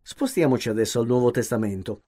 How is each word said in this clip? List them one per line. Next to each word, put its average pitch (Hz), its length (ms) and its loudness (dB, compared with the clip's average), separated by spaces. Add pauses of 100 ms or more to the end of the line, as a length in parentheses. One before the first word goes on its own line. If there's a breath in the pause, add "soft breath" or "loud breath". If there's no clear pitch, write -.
Spostiamoci 147 680 0
adesso 110 300 0
al 117 60 0
Nuovo 123 240 2
Testamento. 110 800 -4